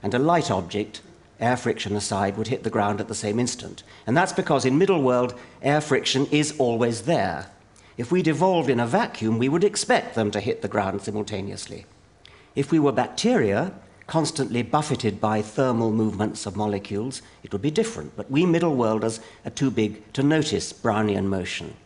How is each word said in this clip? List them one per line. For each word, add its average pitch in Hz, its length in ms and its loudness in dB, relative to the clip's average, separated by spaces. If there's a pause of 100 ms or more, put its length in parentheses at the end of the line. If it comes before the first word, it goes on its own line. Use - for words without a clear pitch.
and 104 140 -2
a 123 40 2
light 160 300 2
object, 98 520 -2 (380)
air 123 160 2
friction 107 400 -2
aside, 101 400 -2
would 110 120 -4
hit 113 160 -4
the 110 80 -4
ground 104 280 0
at 110 100 -6
the 113 40 -8
same 104 240 -2
instant. - 460 -6 (240)
And 120 100 2
that's 185 160 2
because 139 320 2
in 135 140 4
middle 185 240 4
world, 123 320 2 (260)
air 147 200 2
friction 139 500 0
is 147 260 2
always 117 460 0
there. 98 480 -2 (440)
If - 160 -4
we'd 175 160 2
evolved 165 420 2
in 120 100 4
a 120 80 0
vacuum, 120 500 0
we 127 120 2
would 170 140 2
expect - 520 0
them 104 160 2
to 101 80 -2
hit - 240 -4
the 104 40 -4
ground 101 360 -2
simultaneously. 98 840 -8 (680)
If 139 160 0
we 165 80 6
were 143 120 4
bacteria, 131 800 2 (340)
constantly 127 560 -2
buffeted 117 580 0
by 107 220 2
thermal 117 500 2
movements 107 540 -2
of 95 100 -8
molecules, 104 680 -4 (220)
it - 80 -14
would 98 100 -4
be 147 100 0
different. 175 440 -2
But 107 160 -10
we 151 140 4
middle 165 300 2
worlders 113 440 0 (240)
are 113 80 -8
too 135 200 0
big 107 420 -2
to 135 100 -2
notice 143 480 0
Brownian 104 540 0
motion. 87 480 -4 (120)